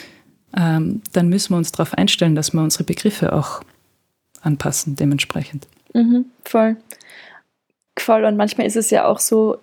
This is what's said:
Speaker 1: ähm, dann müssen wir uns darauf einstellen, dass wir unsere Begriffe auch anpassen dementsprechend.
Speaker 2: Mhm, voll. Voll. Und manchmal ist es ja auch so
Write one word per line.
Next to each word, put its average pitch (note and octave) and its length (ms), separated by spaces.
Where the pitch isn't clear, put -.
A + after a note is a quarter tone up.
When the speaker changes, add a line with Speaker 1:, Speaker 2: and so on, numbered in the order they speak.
Speaker 1:
ähm, E3+ 460
dann F3 160
müssen F#3+ 260
wir F3 40
uns E3 140
darauf - 240
einstellen, E3+ 400
dass D3+ 180
wir D#3+ 80
unsere D#3 220
Begriffe - 500
auch - 280
anpassen C#3+ 540
dementsprechend. C#3+ 720
Speaker 2:
Mhm, A#3+ 320
voll. A3+ 320
Voll. A3 260
Und G#3+ 140
manchmal G#3+ 280
ist G#3+ 120
es A3 140
ja - 140
auch G#3 140
so A3 440